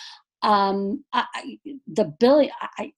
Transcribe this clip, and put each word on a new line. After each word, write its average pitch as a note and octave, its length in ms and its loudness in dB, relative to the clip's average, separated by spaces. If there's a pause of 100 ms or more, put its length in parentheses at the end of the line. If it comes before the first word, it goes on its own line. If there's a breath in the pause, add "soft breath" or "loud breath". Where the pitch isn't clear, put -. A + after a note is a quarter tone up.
(420 loud breath)
um, G3 600 0 (120)
I, B3 100 0 (100)
I, - 240 -12 (280)
the D#3+ 340 -2
billion, C4+ 300 6 (100)
I, - 80 -10 (100)
I, - 200 -10